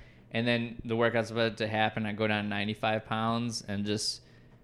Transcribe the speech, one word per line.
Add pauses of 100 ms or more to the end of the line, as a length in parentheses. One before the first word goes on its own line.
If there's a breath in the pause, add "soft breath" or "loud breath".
(320 soft breath)
and
then
the
workout's
about
to
happen.
I
go
down
ninety-five
pounds
and
just (440 soft breath)